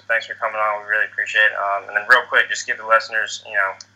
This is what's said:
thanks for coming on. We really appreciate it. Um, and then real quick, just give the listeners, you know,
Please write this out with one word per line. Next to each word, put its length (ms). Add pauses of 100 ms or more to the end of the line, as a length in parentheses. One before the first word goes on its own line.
thanks 180
for 60
coming 240
on. 260
We 60
really 160
appreciate 400
it. 100
Um, 320
and 80
then 140
real 180
quick, 220
just 180
give 100
the 80
listeners, 640
you 60
know, 180 (240)